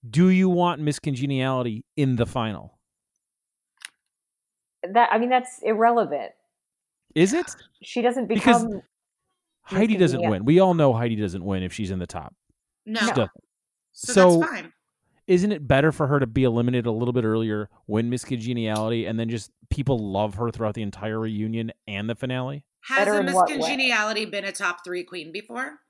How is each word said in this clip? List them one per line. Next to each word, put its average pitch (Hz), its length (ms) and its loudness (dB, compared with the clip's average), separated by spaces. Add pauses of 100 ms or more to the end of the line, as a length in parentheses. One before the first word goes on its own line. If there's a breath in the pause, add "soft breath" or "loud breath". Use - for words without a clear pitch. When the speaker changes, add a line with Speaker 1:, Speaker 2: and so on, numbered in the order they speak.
Speaker 1:
Do 156 220 4
you 185 200 4
want 175 320 0
Miss 147 180 -2
Congeniality 131 840 -2 (120)
in 135 200 2
the 117 80 2
final? 110 540 -8 (2250)
Speaker 2:
That, 233 180 6
I 214 60 2
mean, 247 120 0
that's 247 340 0
irrelevant. 214 680 2 (840)
Speaker 1:
Is 190 180 4
it? 349 200 -4 (300)
Speaker 2:
She - 180 -4
doesn't 240 260 0
Speaker 1:
Because 233 360 4
Speaker 2:
become 226 120 -6
Miss 180 80 -12 (800)
Speaker 1:
Heidi 202 340 2
doesn't 175 220 4
Speaker 2:
Congeniality. 170 100 0 (120)
Speaker 1:
win. 107 40 -4
We 156 140 6
all 190 140 6
know 147 200 4
Heidi 113 220 0
doesn't 95 280 -4
win 95 200 -2
if 90 100 -6
she's 98 180 -6
in 95 80 -4
the 87 80 -6
top. - 260 -12 (520)
Speaker 3:
No. 220 160 -4
Speaker 1:
She 220 60 2
doesn't. 127 240 0 (600)
Speaker 3:
So - 220 -10
Speaker 1:
So 180 260 8
Speaker 3:
that's 320 120 0
fine. - 220 -12 (540)
Speaker 1:
isn't 185 240 2
it 147 160 -6
better 139 240 4
for 147 160 -2
her 143 120 2
to 131 80 0
be 113 160 0
eliminated 120 420 2
a 117 60 -2
little 117 220 -2
bit 120 120 0
earlier, 110 440 -2 (180)
win 113 220 0
Miss 123 140 -4
Congeniality, 113 840 -2
and 110 140 -4
then 113 100 -4
just 117 220 -8 (180)
people 131 300 0
love 101 360 -2
her 117 140 -4
throughout 107 260 -6
the 117 60 -8
entire 107 380 -6
reunion 113 520 -4 (160)
and 104 220 -6
the 117 60 -4
finale? 127 480 -8 (180)
Speaker 3:
Has 269 180 -2
Speaker 2:
Better 208 160 2
Speaker 3:
a 208 40 2
Speaker 2:
in 190 60 0
Speaker 3:
Miss 180 100 -2
Speaker 2:
what 185 140 4
way? 302 80 -4
Speaker 3:
Congeniality 220 680 -2
been 196 200 -8
a 196 80 -6
top 180 320 -6
three 180 180 -8
queen 165 300 -14
before? 240 460 -10 (100)